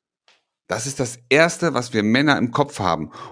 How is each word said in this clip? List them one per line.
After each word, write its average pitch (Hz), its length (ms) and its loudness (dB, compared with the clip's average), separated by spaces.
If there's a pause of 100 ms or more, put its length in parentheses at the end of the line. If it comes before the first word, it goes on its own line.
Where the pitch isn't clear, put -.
(680)
Das 113 200 -4
ist 135 120 -8
das 123 200 -4 (100)
Erste, 165 460 2
was 123 180 -4
wir 110 100 2
Männer 123 360 2
im 120 140 -2
Kopf - 280 -2
haben. 82 300 -2 (220)